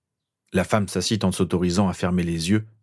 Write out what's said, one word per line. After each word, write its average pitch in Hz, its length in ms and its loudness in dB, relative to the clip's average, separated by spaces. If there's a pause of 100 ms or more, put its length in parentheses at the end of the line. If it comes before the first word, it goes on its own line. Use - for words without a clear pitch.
(520)
La 90 140 0
femme 104 240 0
s'assit 101 340 -2
en 92 80 2
s'autorisant 90 560 0
à 90 60 -2
fermer 90 300 0
les 85 260 -2
yeux 110 160 2 (180)